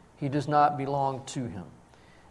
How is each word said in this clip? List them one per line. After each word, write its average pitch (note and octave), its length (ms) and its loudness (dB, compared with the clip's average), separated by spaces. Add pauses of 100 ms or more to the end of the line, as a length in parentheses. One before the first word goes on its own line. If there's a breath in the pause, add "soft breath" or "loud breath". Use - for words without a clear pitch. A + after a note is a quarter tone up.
(180 soft breath)
he C#3+ 120 -4
does D3 180 0
not D3 320 4
belong C3+ 480 -2
to C3 180 -6
him. F2+ 200 -8 (640 soft breath)